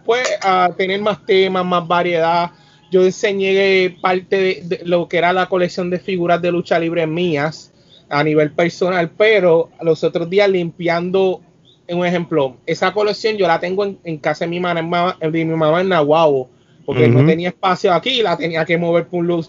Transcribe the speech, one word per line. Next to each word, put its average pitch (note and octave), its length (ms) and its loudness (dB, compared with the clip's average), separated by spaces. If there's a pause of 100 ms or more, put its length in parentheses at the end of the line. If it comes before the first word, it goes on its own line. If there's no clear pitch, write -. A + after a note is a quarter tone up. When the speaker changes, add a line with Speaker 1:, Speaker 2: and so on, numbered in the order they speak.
Speaker 1:
pues, A#3+ 200 0 (180)
a F#3 340 2
tener F#3+ 280 -2
más G#3 240 -2
temas, F#3+ 360 2
más F3 240 -2
variedad. E3+ 640 0 (400)
Yo F#3 160 4
enseñé F#3+ 960 0
parte F#3 360 -2
de, F#3+ 260 -2
de F3 220 -6
lo F3 220 0
que F3 120 -2
era E3+ 140 2
la F#3 120 0
colección F3+ 460 -2
de F3+ 80 -2
figuras F3 420 0
de F3 100 0
lucha E3+ 280 0
libre E3 260 -2
mías D#3 680 -4 (380)
a C#3+ 140 0
nivel D3+ 300 0
personal, F3 600 -2
pero F3+ 540 2 (140)
los D#3+ 200 0
otros E3 280 -2
días G3+ 180 2
limpiando, F3+ 920 -2 (480)
un F3 180 -2
ejemplo, D#3+ 580 -2
esa F#3 260 -2
colección G#3+ 460 -2
yo F#3+ 100 2
la E3 120 2
tengo F#3+ 260 -4
en, G3 180 -8
en E3 140 -8
casa D3+ 280 -4
de E3+ 40 -4
mi F3 100 -4
mamá, F3 640 -2
de D#3+ 80 -2
mi E3 160 -2
mamá D#3+ 360 2
en F#3+ 80 0
Nahuabo, D3+ 600 2 (360)
porque B2+ 220 2
no B2 140 6
Speaker 2:
Ujú. C#3+ 80 6
Speaker 1:
tenía F3 200 0
espacio F#3 420 0
aquí, A#3+ 300 0
la F3 160 0
tenía E3 260 -2
que E3 140 0
mover E3+ 300 0
por F3 140 -4
un E3+ 60 -2
lu-, F3 220 0